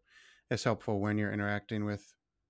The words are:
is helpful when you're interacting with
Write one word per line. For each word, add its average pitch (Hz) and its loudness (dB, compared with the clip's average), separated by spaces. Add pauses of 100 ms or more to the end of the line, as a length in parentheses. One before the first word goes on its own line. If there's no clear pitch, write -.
(500)
is 120 -2
helpful 107 0
when 104 2
you're 104 0
interacting 104 -2
with 104 -6 (340)